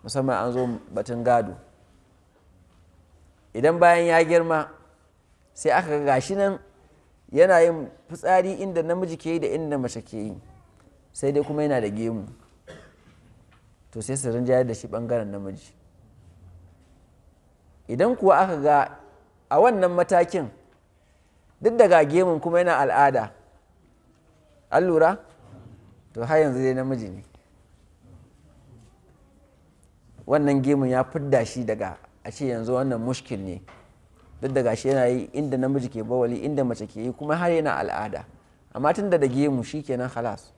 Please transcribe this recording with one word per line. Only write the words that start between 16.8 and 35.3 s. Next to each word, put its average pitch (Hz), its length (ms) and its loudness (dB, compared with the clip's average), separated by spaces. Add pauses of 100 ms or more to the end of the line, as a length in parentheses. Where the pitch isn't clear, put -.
Idan 180 280 0
kuwa 190 240 4
aka 185 220 0
ga 143 360 2 (520)
a 139 100 0
wannan 196 340 4
matakin, 175 560 0 (1120)
duk - 160 0
da 226 100 10
ga 170 160 8
gemun 165 380 2
kuma 170 180 0
yana 175 180 2
al'ada, 131 540 2 (1400)
an 151 140 4
lura? 170 320 4 (960)
To 113 120 -6
har 156 160 2
yanzu 135 200 2
dai 131 120 0
namiji 127 360 -6
ne. 98 140 -16 (3000)
Wannan 143 340 2
gemun 139 280 2
ya 127 140 0
fidda 135 420 0
shi 123 200 -10
daga 107 320 -6 (260)
a 113 80 -14
ce 147 140 -10
yanzu 117 280 -4
wannan 127 280 -2
mushkil 123 380 -6
ne. 92 220 -10 (800)
Duk 135 120 -6
da 131 100 0
gashi 117 260 -2
yana 135 160 2
yi 123 280 0